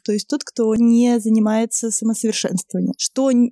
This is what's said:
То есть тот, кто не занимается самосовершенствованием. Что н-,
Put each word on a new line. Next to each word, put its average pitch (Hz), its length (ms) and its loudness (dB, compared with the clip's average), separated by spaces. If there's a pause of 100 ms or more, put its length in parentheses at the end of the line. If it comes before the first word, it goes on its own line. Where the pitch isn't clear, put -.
То 214 80 -4
есть 208 160 -4
тот, 285 160 -6
кто 220 320 -2
не 233 420 4
занимается 220 720 0
самосовершенствованием. 214 1080 -4
Что 269 340 -2
н-, 240 200 4